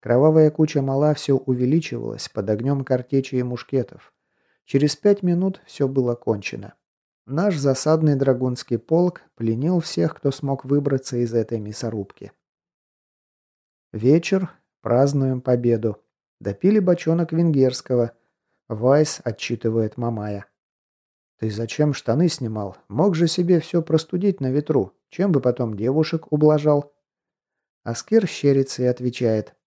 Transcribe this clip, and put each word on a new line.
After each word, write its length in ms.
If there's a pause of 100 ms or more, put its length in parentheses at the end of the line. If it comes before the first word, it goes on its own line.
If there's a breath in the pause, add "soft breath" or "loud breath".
Кровавая 500
куча 300
мала 340
все 220
увеличивалась 920
под 200
огнем 340
картечи 520
и 80
мушкетов. 720 (520)
Через 300
пять 280
минут 420
все 220
было 260
кончено. 600 (520)
Наш 320
засадный 580
драгунский 600
полк 440 (140)
пленил 440
всех, 360
кто 160
смог 340
выбраться 520
из 160
этой 260
мясорубки. 720 (1600)
Вечер. 600 (300)
Празднуем 600
победу. 560 (420)
Допили 400
бочонок 540
венгерского. 800 (580)
Вайс 540
отчитывает 720
Мамая. 480 (960)
«Ты 100
зачем 440
штаны 360
снимал? 480 (100)
Мог 280
же 120
себе 320
все 220
простудить 600
на 100
ветру. 420 (160)
Чем 220
бы 100
потом 340
девушек 560
ублажал?» 640 (880)
Аскер 440
щерится 560
и 20
отвечает. 680 (120)